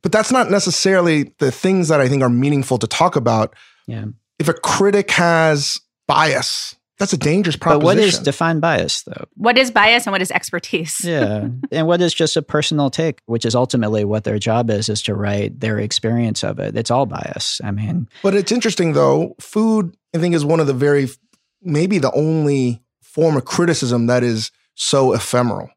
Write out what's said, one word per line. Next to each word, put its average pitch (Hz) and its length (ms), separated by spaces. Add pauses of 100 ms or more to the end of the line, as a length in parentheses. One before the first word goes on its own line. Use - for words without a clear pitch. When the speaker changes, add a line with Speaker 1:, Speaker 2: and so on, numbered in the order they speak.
Speaker 1:
But 170 100
that's 214 200
not 254 180
necessarily 180 880
the 139 120
things 185 380
that 151 120
I 127 80
think 135 140
are 127 80
meaningful 131 480
to 110 80
talk 170 300
about. 113 380 (340)
Speaker 2:
Yeah. 110 160 (340)
Speaker 1:
If 151 100
a 165 60
critic 196 580
has 160 680 (260)
bias, 143 680 (220)
that's 202 140
a 180 40
dangerous 160 400
Speaker 2:
But 151 260
what 180 140
is 220 80
Speaker 1:
proposition. 185 200
Speaker 2:
defined 160 360
bias, 160 420
though? - 220 (100)
Speaker 3:
What 233 240
is 254 140
bias 226 340
and 202 60
what 190 100
is - 80
expertise? 170 720
<laughs> - 40
Speaker 2:
Yeah. 117 440 (240)
And 160 160
what 175 120
is 170 140
just 160 220
a 151 60
personal 147 480
take, 160 360
which 117 180
is 113 120
ultimately 110 480
what 104 200
their 110 140
job 113 320
is, 107 180
is 104 140
to 104 140
write 101 440
their 110 180
experience 110 680
of 104 160
it. 107 160
It's 113 140
all 131 160
bias. - 580
I 104 80
mean 107 360 (140)
Speaker 1:
But 196 140
it's 202 160
interesting, 202 400
though. 143 480
Food, 214 560 (180)
I 165 40
think, 170 180
is 147 80
one 160 160
of 147 80
the 139 40
very, 139 360 (540)
maybe 180 360
the - 140
only 143 680 (220)
form 156 340
of 127 80
criticism 127 640
that 123 160
is 113 280 (240)
so 135 380
ephemeral. 113 640